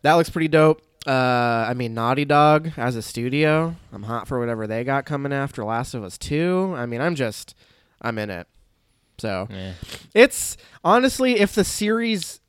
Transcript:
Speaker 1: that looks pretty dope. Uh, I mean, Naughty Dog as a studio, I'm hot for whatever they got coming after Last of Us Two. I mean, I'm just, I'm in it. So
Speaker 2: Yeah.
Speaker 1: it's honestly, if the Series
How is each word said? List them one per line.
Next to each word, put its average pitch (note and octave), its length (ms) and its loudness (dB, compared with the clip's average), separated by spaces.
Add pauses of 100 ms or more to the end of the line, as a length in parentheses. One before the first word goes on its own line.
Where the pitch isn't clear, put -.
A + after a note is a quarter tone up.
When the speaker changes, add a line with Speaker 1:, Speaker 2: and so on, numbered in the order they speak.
Speaker 1:
that D3 120 4
looks E3 160 4
pretty D#3+ 180 -2
dope. D#3 340 6 (240)
Uh, C#3+ 40 -2 (580)
I B2 60 -2
mean, A#2+ 200 -4
Naughty B2 320 0
Dog D3+ 500 4
as A#2+ 180 -2
a A2+ 80 -4
studio, D3+ 720 0 (180)
I'm G2+ 100 -12
hot A2+ 260 -6
for C3 100 -4
whatever A#2 280 -4
they A2 180 -4
got C3+ 220 -2
coming C#3 260 -4
after C#3 320 -4
Last A#2 300 -4
of A2+ 100 -8
Us F2+ 140 -14
Two. F3+ 580 -2
I A#2+ 100 -6
mean, A#2+ 140 -6
I'm E3+ 140 0
just, B2 400 -6 (480)
I'm A2+ 160 -4
in G#2+ 120 -6
it. F2 160 -10 (720)
So G2+ 320 -6
Speaker 2:
Yeah. F#2+ 220 -10 (420)
Speaker 1:
it's - 420 4 (280)
honestly, B3 560 2
if G3+ 140 2
the G3+ 100 2
Series A3 840 -2